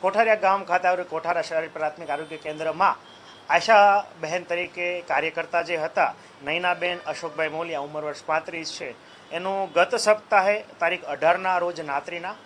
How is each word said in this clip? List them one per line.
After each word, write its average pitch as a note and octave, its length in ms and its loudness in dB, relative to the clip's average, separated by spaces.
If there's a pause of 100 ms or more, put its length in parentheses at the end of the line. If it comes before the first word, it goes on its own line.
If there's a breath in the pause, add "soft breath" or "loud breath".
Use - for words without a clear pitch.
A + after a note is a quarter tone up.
કોઠારિયા G#3+ 340 4
ગામ G3 280 2
ખાતે F3 240 0
આવેલ F3+ 160 2
કોઠારા E3 380 -2
શહેરી D#3+ 260 -4
પ્રાથમિક D#3 420 -6
આરોગ્ય D3+ 280 -6
કેન્દ્રમાં D#3+ 580 -2 (580 loud breath)
આશા G3+ 520 6 (160)
બહેન E3 220 -4
તરીકે F3 580 -4
કાર્યકર્તા D#3+ 600 -2
જે E3+ 160 -4
હતા, D#3 360 0 (300 loud breath)
નૈનાબેન F3 540 -2 (100)
અશોકભાઈ D#3 420 -4
મોલિયા, D#3+ 300 -6
ઉંમર D3+ 240 -8
વર્ષ D3 220 -8
પાંત્રીસ D#3+ 460 -4 (100)
છે, B2+ 140 -12 (360 loud breath)
એનું F#3 420 -4
ગત F3 220 4
સપ્તાહે G#3+ 680 2 (160)
તારીખ E3+ 240 0
અઢારના F3 540 2
રોજ F3 240 -4
નાત્રીના E3+ 540 -6 (100)